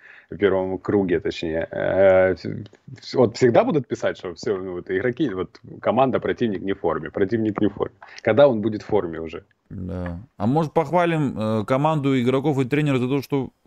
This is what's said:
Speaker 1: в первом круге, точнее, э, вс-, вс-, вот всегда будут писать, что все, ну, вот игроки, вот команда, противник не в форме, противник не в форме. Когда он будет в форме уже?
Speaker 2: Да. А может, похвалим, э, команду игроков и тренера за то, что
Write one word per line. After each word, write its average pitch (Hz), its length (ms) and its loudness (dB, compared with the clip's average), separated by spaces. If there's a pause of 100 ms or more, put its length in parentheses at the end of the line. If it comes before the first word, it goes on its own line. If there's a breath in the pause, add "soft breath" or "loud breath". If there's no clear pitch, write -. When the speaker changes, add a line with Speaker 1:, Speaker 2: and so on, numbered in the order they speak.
(300 loud breath)
Speaker 1:
в 85 60 -12
первом 95 420 0
круге, 92 420 2
точнее, 82 500 -4
э, 92 640 4
вс-, 107 320 -8 (340)
вс-, - 160 -10
вот 117 200 4
всегда 127 280 6
будут 165 240 0
писать, 101 300 -4
что 90 160 -10
все, 104 220 -4
ну, 92 180 -6
вот 87 160 -8
игроки, 120 440 -2
вот 92 260 -6 (200)
команда, 110 400 2
противник 98 420 -2
не 98 100 -2
в - 80 -10
форме, 78 300 -2
противник 104 500 0
не 107 80 4
в - 60 -8
форме. - 200 -6 (280 loud breath)
Когда 123 260 6
он 113 120 -2
будет 107 220 -4
в - 40 -20
форме 87 340 -2
уже? 82 240 -12 (260)
Speaker 2:
Да. 90 480 -8 (180)
А 98 100 -4
может, 147 260 0
похвалим, 160 640 0
э, 110 260 -2
команду 139 560 0
игроков 131 380 0
и 135 60 2
тренера 139 340 0
за 123 100 0
то, 135 140 -2
что 135 280 -4 (160)